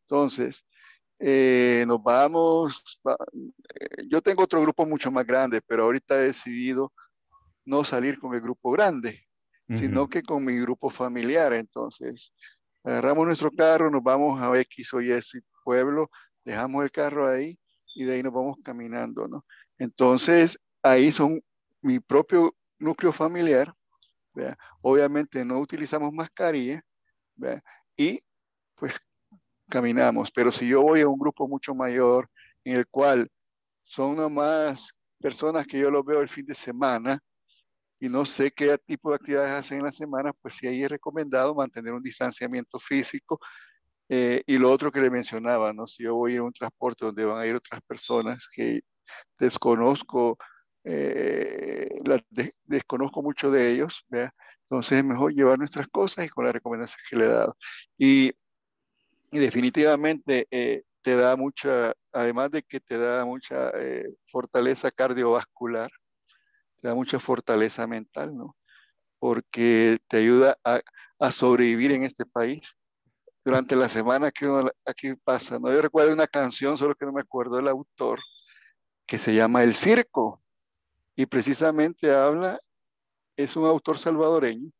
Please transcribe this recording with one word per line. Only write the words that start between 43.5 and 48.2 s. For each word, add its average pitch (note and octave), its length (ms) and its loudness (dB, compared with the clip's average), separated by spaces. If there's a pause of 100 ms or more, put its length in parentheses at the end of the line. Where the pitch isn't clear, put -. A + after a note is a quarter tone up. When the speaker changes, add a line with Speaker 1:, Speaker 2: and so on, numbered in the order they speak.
Speaker 1:
Eh, B2 360 0
y C3+ 140 2
lo B2+ 120 6
otro C#3 200 2
que C#3 100 0
le C3 80 4
mencionaba, A#2 640 -2
¿no? A2+ 140 -12
Si - 160 -16
yo A#2 120 -2
voy A#2+ 180 0
a - 20 -2
ir A#2+ 60 -2
a - 20 -4
un A#2+ 100 -8
transporte A#2+ 520 -8
donde G#2+ 200 -4
van A2 140 -2
a A2+ 80 -4
ir A#2 80 -2
otras - 320 -10
personas A#2 640 -6